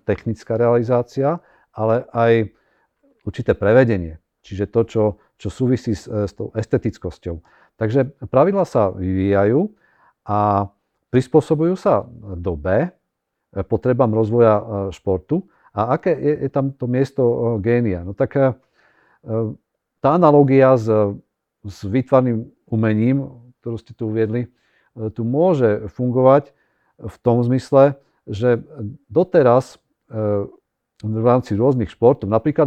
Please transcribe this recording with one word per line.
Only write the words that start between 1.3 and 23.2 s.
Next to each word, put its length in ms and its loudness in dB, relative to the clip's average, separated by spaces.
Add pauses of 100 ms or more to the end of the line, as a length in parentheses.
ale 400 -2
aj 400 0 (720)
určité 320 -4
prevedenie. 640 0 (240)
Čiže 240 -8
to, 160 0
čo, 160 -2 (400)
čo 80 -10
súvisí 420 -2
s, 140 -8
e, 240 -6
s 80 -16
tou 160 -12
estetickosťou. 880 -6 (340)
Takže 380 -2 (160)
pravidlá 320 2
sa 320 -2
vyvíjajú 720 0 (560)
a 460 -2 (400)
prispôsobujú 640 0
sa 320 0 (320)
dobe, 480 -2
e, 40 -14 (760)
potrebám 480 0
rozvoja, 400 4
e, 100 -2 (300)
športu. 560 -4 (240)
A 240 -2
aké 160 -2
je, 320 -2
je 80 -6
tam 160 -2
to 160 -8
miesto, 400 -2
e, 80 2 (240)
génia? 480 -2
No 80 -12
tak, 240 -4
e, 160 2 (1400)
tá 160 0
analogia 640 6
s, 80 -6 (800)
s 160 -14
výtvarným 720 -2 (120)
umením, 640 0 (320)